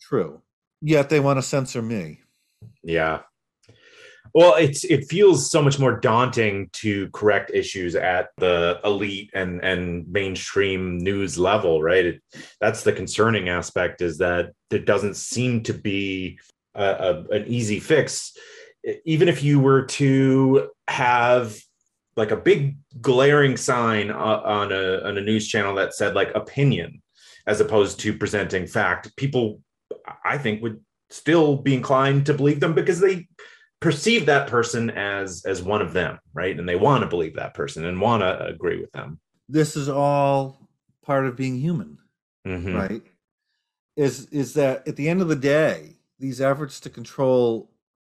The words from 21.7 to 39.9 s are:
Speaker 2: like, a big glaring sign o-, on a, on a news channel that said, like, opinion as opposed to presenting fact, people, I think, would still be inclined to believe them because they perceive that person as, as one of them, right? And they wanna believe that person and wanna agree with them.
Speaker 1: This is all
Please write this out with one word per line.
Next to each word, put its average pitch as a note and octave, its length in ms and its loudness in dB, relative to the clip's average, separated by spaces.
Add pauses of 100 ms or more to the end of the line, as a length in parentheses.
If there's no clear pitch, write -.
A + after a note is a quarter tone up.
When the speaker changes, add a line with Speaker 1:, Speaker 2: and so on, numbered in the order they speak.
Speaker 2:
like, A2 140 0
a G#2+ 60 0
big D3 380 2 (260)
glaring C3+ 560 4
sign A2+ 540 0
o-, G#2+ 40 -8 (300)
on G2+ 280 0
a, F#2+ 340 0
on G2+ 100 -4
a G2 40 -4
news G#2+ 260 0
channel G2+ 280 0
that F#2+ 200 -2
said, G2+ 200 -2
like, G2 200 0
opinion A2 640 -2 (460)
as G#2 140 0
opposed G#2 400 0
to G#2 140 -2
presenting F#2+ 520 -2
fact, F#2+ 480 -2
people, B2+ 460 -2 (640)
I B2 120 -2
think, A2 240 -4
would A2 200 -8 (280)
still D3+ 460 2
be C#3 180 0
inclined C3+ 520 2
to - 80 2
believe C#3+ 260 2
them E3 160 0
because E3+ 240 0
they F#3+ 260 2 (540)
perceive E3+ 460 0
that C#3+ 220 4
person A#2 420 0
as, G2 560 -6
as F#2+ 160 -4
one G2+ 220 0
of E2 100 -6
them, E2+ 240 -2 (160)
right? F2+ 240 -6
And F2 100 -8
they F2 80 0
wanna A2+ 300 2
believe E2 300 -4
that - 180 -10
person D#2+ 320 -8
and F2+ 160 -6
wanna G2+ 400 0
agree E2+ 400 -6
with - 100 -14
them. C#2+ 280 -14 (280)
Speaker 1:
This D3+ 300 0
is C#3 100 -6
all C#3 800 0 (380)